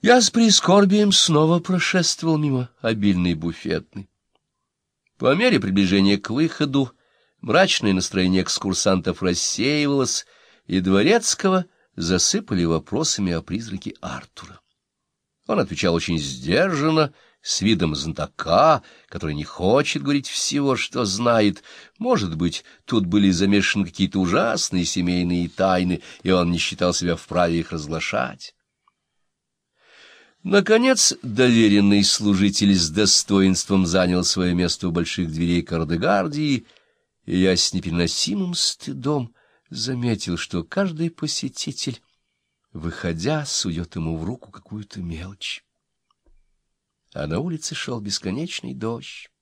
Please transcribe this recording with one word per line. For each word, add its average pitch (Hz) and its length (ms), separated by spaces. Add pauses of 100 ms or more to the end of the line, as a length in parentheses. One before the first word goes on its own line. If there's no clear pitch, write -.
Я 247 200
с - 80
прискорбием 202 800
снова 160 480
прошествовал 170 760
мимо 135 320 (100)
обильной 101 540
буфетной. 82 760 (1080)
По 131 180
мере 214 240
приближения 98 580
к 101 120
выходу 139 640 (480)
мрачное 139 500
настроение 92 520
экскурсантов 95 800
рассеивалось, 139 1040 (420)
и - 120
Дворецкого 175 840 (320)
засыпали 90 680
вопросами 90 680
о 82 80
призраке 104 580
Артура. - 640 (840)
Он 214 120
отвечал 90 360
очень 82 220
сдержанно, 139 960 (280)
с - 180
видом 90 340
знатока, 82 880 (260)
который 78 260
не 73 80
хочет 127 580
говорить 139 280
всего, 139 480
что - 260
знает. 107 580 (360)
Может 113 400
быть, 85 260 (220)
тут 107 200
были 98 260
замешаны 98 520
какие-то 95 360
ужасные 95 680
семейные 90 640
тайны, 92 520 (220)
и 95 80
он 87 200
не 87 60
считал 87 360
себя 82 240
вправе 85 420
их 80 140
разглашать. 78 800 (1900)
Наконец, 208 760
доверенный 107 840
служитель 101 720
с 87 160
достоинством 95 960
занял 90 380
свое 90 320
место 90 320
у 87 40
больших 85 400
дверей 85 300
Кардегардии, 101 1040 (600)
и 90 120
я 92 200
с - 160
непереносимым 90 800
стыдом 135 840 (340)
заметил, 117 680
что - 260
каждый 170 480
посетитель, - 920 (680)
выходя, 85 760
сует 87 520
ему 80 200
в 80 60
руку 104 260
какую-то 104 520
мелочь. 87 640 (1500)
А 73 140
на 82 120
улице 156 360
шел 120 240
бесконечный 101 760
дождь. - 560 (120)